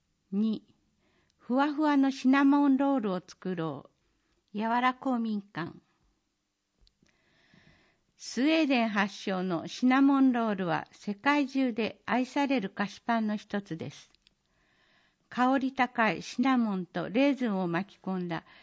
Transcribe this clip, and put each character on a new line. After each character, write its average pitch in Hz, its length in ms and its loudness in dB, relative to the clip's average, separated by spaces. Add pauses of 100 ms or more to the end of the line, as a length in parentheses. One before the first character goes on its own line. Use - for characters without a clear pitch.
(300)
二、 214 320 -2 (720)
ふ - 180 -6
わ 285 200 2
ふ 302 80 -2
わ 285 160 4
の 269 120 4
シ 262 180 -2
ナ 277 180 4
モ 285 220 4
ン 262 100 4
ロ 277 180 2
ー 254 40 0
ル 208 120 -2
を 180 80 -4
作 - 340 -8
ろ 160 360 -6 (640)
う、 - 20 -8
柔 226 240 0
ら 254 140 2
公 254 240 -2
民 214 240 -2
館。 - 300 -10 (2500)
ス - 240 -8
ウ 269 60 2
ェ 320 160 4
ー 294 40 2
デ 247 180 2
ン 226 40 0
発 202 260 -2
祥 190 280 -4
の 175 260 -4
シ - 160 -6
ナ 262 160 4
モ 277 200 4
ン 262 120 6
ロ 233 160 0
ー 208 60 0
ル 185 120 -4
は 160 260 -2
世 - 220 -8
界 277 320 0
中 262 280 -2
で 220 320 -4
愛 247 180 0
さ 285 220 -2
れ 247 160 0
る 190 80 -6
菓 202 160 -4
子 - 160 -16
パ 226 180 -2
ン 220 60 -2
の 208 100 -2
一 202 240 -6
つ 165 160 -10
で 147 140 -10
す。 - 200 -20 (1200)
香 254 220 2
り 262 160 -2
高 240 380 0
い 165 100 -4
シ - 220 -6
ナ 262 160 2
モ 214 180 0
ン 180 80 -4
と 165 240 -6
レ 269 220 2
ー 269 40 0
ズ 254 140 -2
ン 196 100 -2
を 185 80 -2
巻 170 300 -4
き - 60 -20
込 185 220 -4
ん 175 40 -6
だ 160 160 -6 (180)